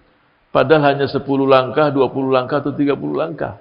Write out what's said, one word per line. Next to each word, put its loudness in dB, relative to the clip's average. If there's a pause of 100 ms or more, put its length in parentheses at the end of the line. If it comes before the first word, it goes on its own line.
(520)
Padahal 4
hanya -2
sepuluh -2
langkah, 2
dua 0
puluh -4
langkah, 0
atau -6
tiga 0
puluh -6
langkah. -6